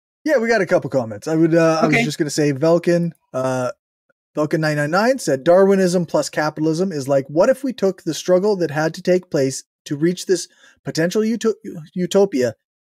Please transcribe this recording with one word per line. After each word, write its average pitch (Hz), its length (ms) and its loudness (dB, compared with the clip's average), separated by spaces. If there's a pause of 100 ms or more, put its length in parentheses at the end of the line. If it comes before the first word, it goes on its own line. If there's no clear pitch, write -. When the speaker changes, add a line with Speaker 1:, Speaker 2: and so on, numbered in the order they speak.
(260)
Speaker 1:
Yeah, 302 120 2
we 226 120 0
got 220 120 2
a 170 40 0
couple 160 240 0
comments. 110 380 -4
I 160 80 -2
would, 165 200 4
uh, 160 260 4
I 160 60 2
was 151 80 2
Speaker 2:
Okay. - 100 2
Speaker 1:
just 147 120 -6
gonna 151 120 -2
say 147 240 0
Velkin, 170 580 0 (220)
uh, 131 380 -4 (680)
Velkin 156 220 0
nine 156 180 0
nine 147 140 -2
nine 233 260 2
said, 135 260 -2
"Darwinism 185 640 4
plus 151 240 -2
capitalism 156 600 -2
is 139 160 -6
like, 139 220 2
what 175 200 2
if 262 140 0
we 262 100 -4
took 190 300 -2
the 160 100 -4
struggle 185 440 0
that 165 140 -2
had 156 240 -2
to 185 60 -14
take 185 300 0
place 135 320 -2 (220)
to 151 120 -6
reach 170 300 -2
this 180 200 -2 (380)
potential 190 380 -2
uto-, 220 320 -2 (380)
utopia 180 600 0 (300)